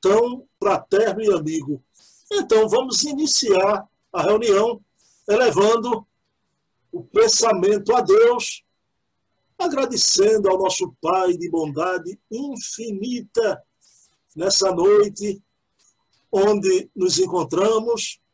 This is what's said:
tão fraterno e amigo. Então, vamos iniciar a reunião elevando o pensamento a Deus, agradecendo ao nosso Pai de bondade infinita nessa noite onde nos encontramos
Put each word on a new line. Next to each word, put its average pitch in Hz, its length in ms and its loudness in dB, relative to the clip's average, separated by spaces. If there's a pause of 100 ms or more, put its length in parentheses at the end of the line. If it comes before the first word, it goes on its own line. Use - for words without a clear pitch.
tão 240 460 0 (120)
fraterno 196 600 0
e 214 100 2
amigo. 151 520 -4 (480)
Então, 220 360 2
vamos 247 360 -2
iniciar 214 840 0 (240)
a 175 120 -4
reunião 208 600 0 (440)
elevando 214 760 2 (880)
o - 120 -12
pensamento 214 920 2
a 247 60 2
Deus, 226 640 2 (960)
agradecendo 220 920 0
ao 185 80 2
nosso 180 420 -2
Pai 175 380 0
de 170 140 -10
bondade 170 680 -4 (120)
infinita 226 1300 -6 (720)
nessa 190 360 0
noite 202 680 2 (920)
onde 196 640 2
nos 180 240 -2
encontramos 185 1000 -2 (140)